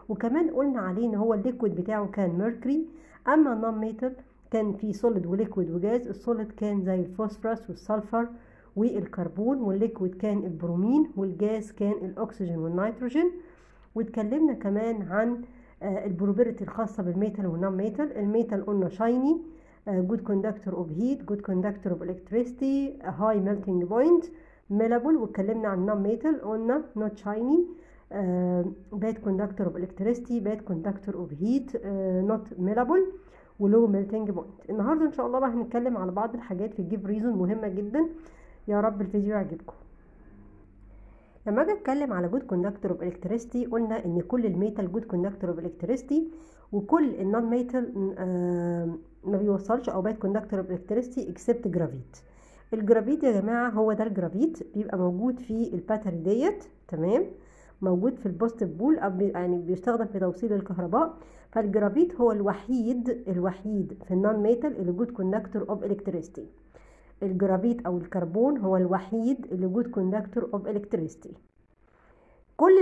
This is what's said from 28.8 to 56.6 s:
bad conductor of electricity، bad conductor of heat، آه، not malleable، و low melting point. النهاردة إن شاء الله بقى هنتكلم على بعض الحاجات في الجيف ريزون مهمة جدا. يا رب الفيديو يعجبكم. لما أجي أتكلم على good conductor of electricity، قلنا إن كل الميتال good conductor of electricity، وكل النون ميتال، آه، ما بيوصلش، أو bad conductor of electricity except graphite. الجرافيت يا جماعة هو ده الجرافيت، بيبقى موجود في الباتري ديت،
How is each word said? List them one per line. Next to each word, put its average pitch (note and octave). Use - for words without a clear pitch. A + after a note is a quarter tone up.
bad A3
conductor G3
of E3+
electricity، A3+
bad G#3
conductor F#3+
of E3
heat، B3
آه، F#3+
not A3
malleable، B3
و G3+
low A3+
melting G3+
point. -
النهاردة C4
إن C#4+
شاء B3+
الله B3
بقى C4
هنتكلم A#3+
على F#3
بعض A3
الحاجات G#3+
في -
الجيف F#3+
ريزون G#3+
مهمة G#3
جدا. G#3
يا G#3
رب G#3
الفيديو G3+
يعجبكم. F3
لما A3
أجي G4
أتكلم C#4+
على F3+
good A#3+
conductor F#3+
of F3+
electricity، A3+
قلنا A3+
إن F3
كل A3+
الميتال G3
good G3
conductor F#3+
of E3
electricity، B3
وكل A3+
النون G#3
ميتال، A#3
آه، F3
ما G3
بيوصلش، G#3
أو F#3+
bad A3
conductor G#3
of F#3+
electricity A3
except G3+
graphite. C#3
الجرافيت A3+
يا A3
جماعة A#3
هو A3
ده G#3+
الجرافيت، G3
بيبقى G3+
موجود F#3
في A3
الباتري G3
ديت، A#3